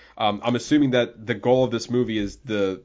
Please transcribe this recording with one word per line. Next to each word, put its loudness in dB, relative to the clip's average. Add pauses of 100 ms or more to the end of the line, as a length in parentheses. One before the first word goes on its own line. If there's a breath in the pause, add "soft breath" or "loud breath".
(180 soft breath)
Um, 0
I'm 0
assuming 2
that 0
the -4
goal 2
of 0
this -6
movie 0
is -4 (160)
the, -2